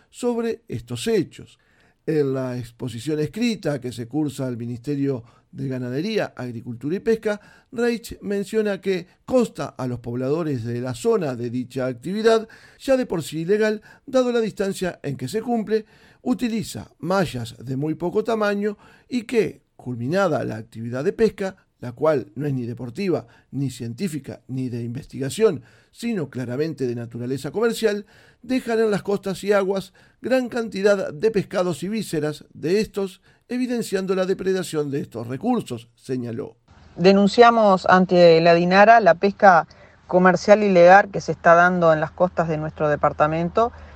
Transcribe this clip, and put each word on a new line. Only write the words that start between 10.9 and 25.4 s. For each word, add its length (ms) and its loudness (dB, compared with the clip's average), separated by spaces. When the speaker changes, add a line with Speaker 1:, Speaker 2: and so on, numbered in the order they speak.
Speaker 1:
zona 400 -2
de 160 -8
dicha 360 -6
actividad, 600 0
ya 180 0
de 100 0
por 180 -4
sí 160 -8
ilegal, 420 0
dado 240 0
la 100 0
distancia 600 -4
en 140 -6
que 120 -10
se 140 -4
cumple, 440 -2
utiliza 800 -4
mallas 600 -2
de 180 -8
muy 180 -4
poco 280 -4
tamaño 540 -2
y 140 -4
que, 400 -2
culminada 680 -2
la 120 -6
actividad 460 -10
de 120 -2
pesca, 420 -2
la 100 -10
cual 460 -2
no 100 -6
es 80 -2
ni 100 -6
deportiva, 600 -6
ni 180 -4
científica, 800 -10
ni 220 -6
de 160 -8
investigación, 800 -4